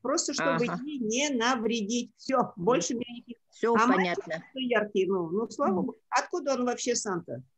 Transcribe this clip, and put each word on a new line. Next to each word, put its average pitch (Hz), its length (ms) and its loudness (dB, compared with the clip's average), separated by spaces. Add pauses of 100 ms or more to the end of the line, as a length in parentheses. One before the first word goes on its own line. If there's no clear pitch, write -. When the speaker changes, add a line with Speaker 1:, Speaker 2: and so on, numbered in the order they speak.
Speaker 1:
Просто 294 320 -2
чтобы - 320 0
Speaker 2:
Ага. 233 180 -4
Speaker 1:
ей 294 160 -8
не 247 300 0
навредить. 233 880 0
Все, - 380 0
больше 240 400 0
мне 233 100 -4 (120)
никаких. - 200 -16 (140)
Speaker 2:
Все 233 240 2
Speaker 1:
А 226 100 6
мальчик 247 120 6
Speaker 2:
понятно. 175 360 0 (140)
Speaker 1:
такой 262 180 -6
яркий, 208 400 2
ну, 175 240 0
ну, 214 220 -2
слава 285 220 2
Speaker 2:
Мгм. 185 120 2
Speaker 1:
богу. - 140 -8 (100)
Откуда 285 460 0
он 247 100 0
вообще 240 300 0
сам-то? 170 480 -4 (140)